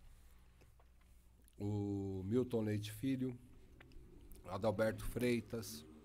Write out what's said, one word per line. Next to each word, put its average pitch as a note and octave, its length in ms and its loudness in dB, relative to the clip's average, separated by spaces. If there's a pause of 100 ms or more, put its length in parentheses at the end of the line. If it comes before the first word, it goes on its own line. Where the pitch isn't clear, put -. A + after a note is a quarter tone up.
(1600)
o G2+ 680 0
Milton A#2+ 380 4
Leite G#2+ 300 0
Filho, B2+ 440 0 (1080)
Adalberto G#2+ 580 4
Freitas, A#2 800 0 (200)